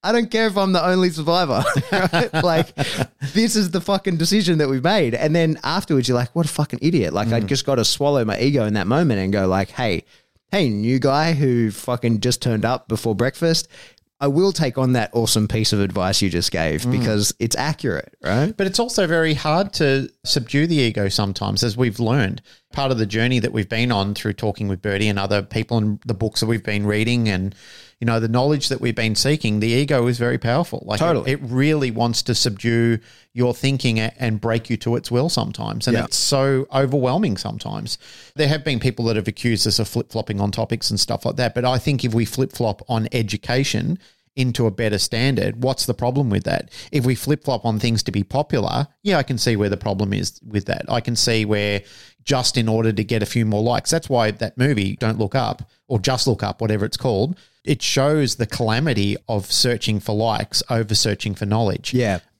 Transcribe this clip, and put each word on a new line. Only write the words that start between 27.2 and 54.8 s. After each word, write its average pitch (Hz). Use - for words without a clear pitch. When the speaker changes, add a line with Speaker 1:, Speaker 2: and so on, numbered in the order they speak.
Speaker 2:
and, 95
you 117
know, 117
the 113
knowledge 135
that -
we've 120
been 110
seeking, 117
the 110
ego 127
is 120
very 123
powerful. 131
Like, 107
it, 151
Speaker 1:
Totally. 151
Speaker 2:
it 143
really 135
wants 117
to 117
subdue 117
your 123
thinking 127
a-, 113
and 110
break 113
you 113
to 117
its -
will 131
sometimes. 110
And 113
Speaker 1:
Yeah. 78
Speaker 2:
it's -
so 135
overwhelming 135
sometimes. -
There 151
have 147
been 135
people 123
that 113
have 107
accused 110
us 101
of 110
flip-flopping 110
on 104
topics 113
and 104
stuff -
like 117
that. 123
But 123
I 127
think 139
if 113
we 117
flip-flop 117
on 110
education 120
into 127
a 107
better 104
standard, 113
what's 127
the 120
problem 127
with 98
that? -
If 127
we 127
flip-flop 139
on 110
things 113
to -
be 101
popular, 131
yeah, 196
I 139
can 127
see 117
where 104
the 98
problem 98
is 95
with 104
that. -
I 120
can 120
see 110
where 104
just 131
in 113
order 113
to 107
get 110
a 101
few 117
more 107
likes, 120
that's 160
why 117
that 104
movie, 104